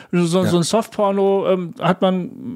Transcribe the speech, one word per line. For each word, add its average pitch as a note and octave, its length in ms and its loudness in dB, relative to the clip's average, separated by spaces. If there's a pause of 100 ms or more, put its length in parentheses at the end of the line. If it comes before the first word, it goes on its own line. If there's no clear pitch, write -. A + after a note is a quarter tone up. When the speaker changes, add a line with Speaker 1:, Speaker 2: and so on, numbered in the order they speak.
(120)
Speaker 1:
So, F3 140 2
so, F3+ 180 0
Speaker 2:
Ja. G3+ 60 2
Speaker 1:
so F3 80 2
ein E3+ 60 2
Softporno, G3 840 0
ähm, F#3 300 -2
hat F3 220 0
man F#3 280 0 (260)